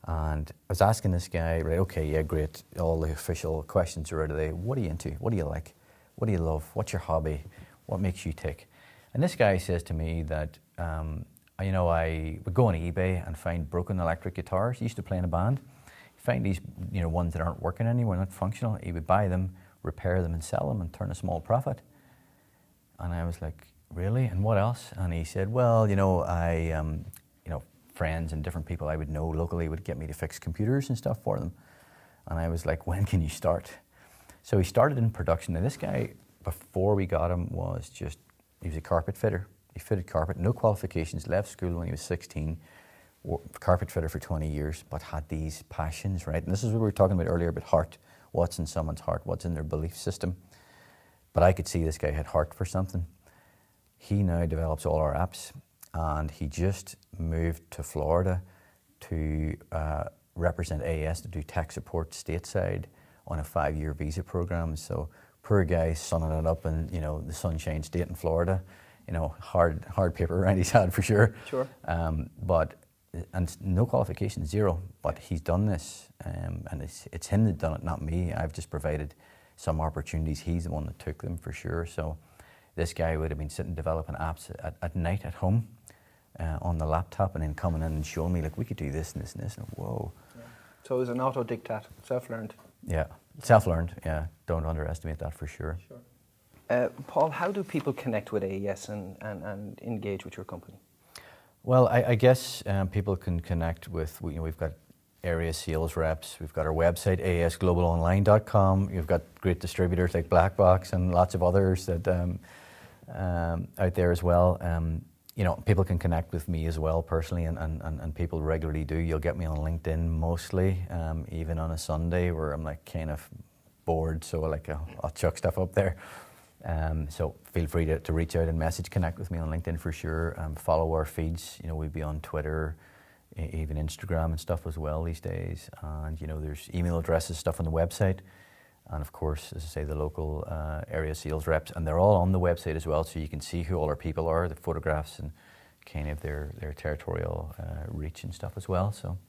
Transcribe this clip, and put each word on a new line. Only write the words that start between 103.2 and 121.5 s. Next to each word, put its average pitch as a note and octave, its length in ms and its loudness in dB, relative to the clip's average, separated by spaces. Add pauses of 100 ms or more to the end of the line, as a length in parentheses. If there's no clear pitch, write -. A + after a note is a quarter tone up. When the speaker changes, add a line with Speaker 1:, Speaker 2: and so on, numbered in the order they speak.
Speaker 1:
connect E2+ 480 -2
with, D#2+ 340 -6
we, E2 100 -4
you D2+ 40 -6
know, D#2+ 80 -4
we've D#2+ 120 -4
got D#2+ 160 -4 (500)
area E2 300 0
sales D#2+ 440 -2
reps, D#2+ 440 -2
we've D#2 140 -10
got D#2 100 0
our D#2 80 2
website, E2+ 460 4
A F2 220 2
E - 20 4
S E2+ 140 2
global F2+ 280 6
online E2+ 380 4
dot G#2+ 240 8
com. F#2+ 420 6
You've E2+ 200 -2
got E2+ 140 4 (180)
great F2+ 200 4
distributors F2+ 540 2
like E2+ 140 2
Blackbox F#2 640 6
and F2+ 200 4
lots F2+ 220 4
of F2+ 80 2
others F#2 440 6
that, F2 200 0
um, F2+ 320 2 (760)
um, F2 540 -2 (100)
out F#2 180 2
there F2 180 4
as F2 100 2
well. F2 380 8
Um, E2 440 -2 (300)
you A2 80 0
know, F2 140 2 (100)
people G2 180 6
can F2+ 140 0
connect E2+ 340 0
with E2 160 -6
me D#2+ 180 0
as D#2+ 120 0
well D#2+ 240 2
personally, E2+ 420 -2
and, D#2+ 140 -2
and, D#2+ 240 -4
and, D#2 180 -6
and D#2 140 -6
people E2 280 -2
regularly D#2 420 0
do. D2 120 -2
You'll E2 220 0
get D#2+ 180 0
me F2 80 -4
on D#2 140 -2
LinkedIn D#2+ 500 0
mostly, F2+ 840 0
um, D#2+ 400 -4
even D#2+ 280 -4